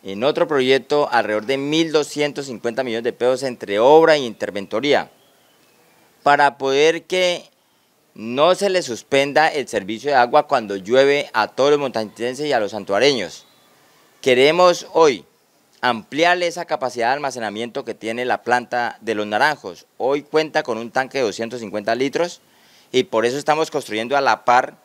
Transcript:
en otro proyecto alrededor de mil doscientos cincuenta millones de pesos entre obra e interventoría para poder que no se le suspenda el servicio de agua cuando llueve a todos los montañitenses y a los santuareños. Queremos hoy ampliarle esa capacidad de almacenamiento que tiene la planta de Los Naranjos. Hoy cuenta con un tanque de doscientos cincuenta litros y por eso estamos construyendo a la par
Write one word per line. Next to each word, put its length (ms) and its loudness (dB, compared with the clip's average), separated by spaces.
en 180 -8
otro 240 0
proyecto 640 2
alrededor 340 0
de 140 -2
mil 320 0
doscientos 560 -2
cincuenta 380 -6
millones 200 -4
de 80 -2
pesos 300 0
entre 380 -4
obra 340 8
e 60 0
interventoría 920 -2
para 340 4
poder 460 2
que 480 -2
no 400 0
se 160 -2
le 120 0
suspenda 680 0
el 180 -4
servicio 440 -6
de 60 2
agua 300 4
cuando 300 -2
llueve 560 2
a 160 0
todos 220 0
los 100 2
montañitenses 680 -6
y 60 -2
a 80 2
los 100 -4
santuareños. 760 -2
Queremos 680 4
hoy 320 2
ampliarle 640 0
esa 200 -8
capacidad 420 -4
de 60 0
almacenamiento 720 -8
que 80 -10
tiene 320 -6
la 160 -2
planta 580 -4
de 140 -4
Los 120 -4
Naranjos. 600 -4
Hoy 240 -2
cuenta 420 -2
con 140 -6
un 140 -10
tanque 260 -4
de 80 0
doscientos 360 -6
cincuenta 340 -4
litros 480 -4
y 120 2
por 200 0
eso 140 0
estamos 320 -2
construyendo 480 -4
a 20 2
la 240 0
par 400 2